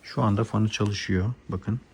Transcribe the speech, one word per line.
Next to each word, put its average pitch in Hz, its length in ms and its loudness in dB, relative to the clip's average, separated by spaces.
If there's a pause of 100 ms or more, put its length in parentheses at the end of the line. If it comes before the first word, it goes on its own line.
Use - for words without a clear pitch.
Şu - 200 -4
anda 107 220 4
fanı 107 240 2
çalışıyor. 101 600 0 (180)
Bakın. 104 320 -4 (140)